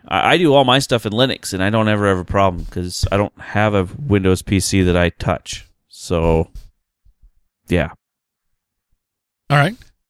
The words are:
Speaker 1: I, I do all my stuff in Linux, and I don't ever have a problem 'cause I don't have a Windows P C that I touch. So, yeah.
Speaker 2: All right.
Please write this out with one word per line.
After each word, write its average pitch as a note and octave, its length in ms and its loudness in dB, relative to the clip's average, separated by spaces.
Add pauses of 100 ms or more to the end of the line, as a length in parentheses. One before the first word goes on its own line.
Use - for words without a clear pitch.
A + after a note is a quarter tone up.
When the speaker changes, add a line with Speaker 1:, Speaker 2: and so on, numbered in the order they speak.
Speaker 1:
I, A#2+ 280 2
I - 20 4
do E3 160 4
all C#3 100 6
my B2+ 160 4
stuff B2+ 260 -2
in G#2 60 -4
Linux, A#2 420 -2
and F#2 80 -2
I G2 80 0
don't A2 200 2
ever G#2 180 2
have F#2+ 100 2
a F2+ 60 -6
problem F#2+ 440 0
'cause F2+ 440 -8
I G2 60 2
don't G#2 240 -2
have G#2 320 -2
a F#2 160 0 (100)
Windows G2 420 2
P F#2+ 200 0
C G2 220 0
that F2+ 120 2
I F2 140 2
touch. - 560 -6 (240)
So, E2 600 -2 (1160)
yeah. E2+ 220 -2 (1600)
Speaker 2:
All C#3+ 80 2
right. E3 180 2 (340)